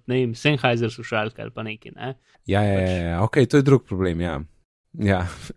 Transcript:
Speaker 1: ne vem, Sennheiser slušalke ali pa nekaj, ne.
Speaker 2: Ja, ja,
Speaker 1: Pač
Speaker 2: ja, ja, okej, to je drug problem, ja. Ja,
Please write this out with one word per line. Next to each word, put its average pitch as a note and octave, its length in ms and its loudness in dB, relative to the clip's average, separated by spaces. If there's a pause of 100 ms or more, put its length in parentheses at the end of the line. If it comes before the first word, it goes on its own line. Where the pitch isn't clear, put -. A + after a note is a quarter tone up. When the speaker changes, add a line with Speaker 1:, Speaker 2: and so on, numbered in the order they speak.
Speaker 1:
ne B2+ 140 -2
vem, B2+ 180 2
Sennheiser A#2+ 580 2
slušalke A2 480 -6
ali A2 120 -10
pa A2+ 120 -10
nekaj, A2 300 -14
ne. A#2+ 160 -10 (380)
Speaker 2:
Ja, G2 140 2
ja, G2+ 140 2
Speaker 1:
Pač F#2+ 140 2
Speaker 2:
ja, F#2 160 0
ja, E2+ 160 0
okej, A#2+ 240 4
to D3 120 4
je C#3 60 6
drug C3+ 220 2
problem, F#2 340 -2
ja. E2 220 -4 (540)
Ja, G2+ 260 2 (360)